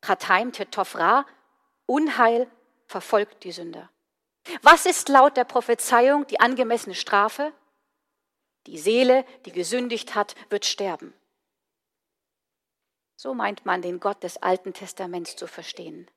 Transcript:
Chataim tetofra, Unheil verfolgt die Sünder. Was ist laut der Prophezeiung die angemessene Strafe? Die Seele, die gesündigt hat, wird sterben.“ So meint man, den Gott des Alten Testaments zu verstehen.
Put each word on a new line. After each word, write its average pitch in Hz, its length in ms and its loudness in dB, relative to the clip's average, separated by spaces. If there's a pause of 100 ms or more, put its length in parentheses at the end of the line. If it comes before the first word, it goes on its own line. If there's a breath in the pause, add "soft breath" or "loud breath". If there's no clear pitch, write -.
Chataim 208 500 0
tetofra, 202 720 0 (600 soft breath)
Unheil 247 640 2 (380)
verfolgt - 560 -2
die 185 80 -12
Sünder. 170 380 -16 (720 loud breath)
Was 320 240 8
ist - 240 -2
laut 277 280 6
der 247 80 2
Prophezeiung 247 840 2
die 208 120 -4
angemessene 233 560 0
Strafe? 220 580 -2 (1120)
Die 160 140 -16
Seele, 254 460 4 (200 loud breath)
die 185 60 -16
gesündigt 233 640 -6
hat, 208 200 -4 (140 loud breath)
wird 202 160 -2
sterben.“ - 480 -6 (2000)
So 269 180 -10
meint 208 320 -6
man, 185 160 -2
den 180 180 -8
Gott 202 240 -4
des 175 140 -10
Alten 185 360 -2
Testaments 180 640 -12
zu 180 100 -12
verstehen. 170 680 -16